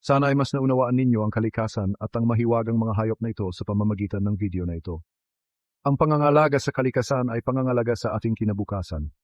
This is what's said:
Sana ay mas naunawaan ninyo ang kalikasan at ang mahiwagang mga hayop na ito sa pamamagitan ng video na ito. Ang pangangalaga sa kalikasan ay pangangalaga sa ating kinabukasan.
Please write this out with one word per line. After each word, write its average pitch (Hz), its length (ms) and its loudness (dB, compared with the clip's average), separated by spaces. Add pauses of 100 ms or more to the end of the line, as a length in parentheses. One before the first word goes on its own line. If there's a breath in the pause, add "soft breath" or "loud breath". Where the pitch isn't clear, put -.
Sana 139 320 2
ay 139 80 2
mas 131 160 0
naunawaan 131 400 2
ninyo 123 240 2
ang 107 80 0
kalikasan 110 720 -2
at - 160 -6
ang 117 80 0
mahiwagang 117 480 2
mga 113 240 0
hayop 110 240 0
na 113 160 -4
ito 101 160 -4
sa - 160 -8
pamamagitan 101 560 0
ng 104 80 0
video 92 320 -2
na 85 160 -4
ito. 82 240 -10 (800)
Ang 139 160 0
pangangalaga 147 560 4
sa 135 160 -2
kalikasan 127 560 0
ay 117 160 -4
pangangalaga 127 480 0
sa 110 240 -2
ating 113 160 0
kinabukasan. 98 800 -4 (120)